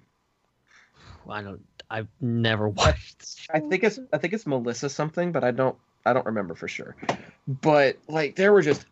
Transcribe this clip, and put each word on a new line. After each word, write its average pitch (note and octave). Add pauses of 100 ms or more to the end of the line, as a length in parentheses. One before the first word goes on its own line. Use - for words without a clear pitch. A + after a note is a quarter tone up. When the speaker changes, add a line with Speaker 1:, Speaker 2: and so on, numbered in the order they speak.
(1300)
Speaker 1:
I G#2
don't, G2 (260)
I've A2 (140)
never A#2
<laughs> -
watched. -
Speaker 2:
I D#3
think F#3
it's, G#3+ (140)
I -
think E3+
it's A3
Melissa B2
something, E3+
but C#3
I B2
don't, B2+ (300)
I A#2
don't B2+
remember G2
for -
sure. - (680)
But, D3 (120)
like, D3+
there G3
were G3+
just D3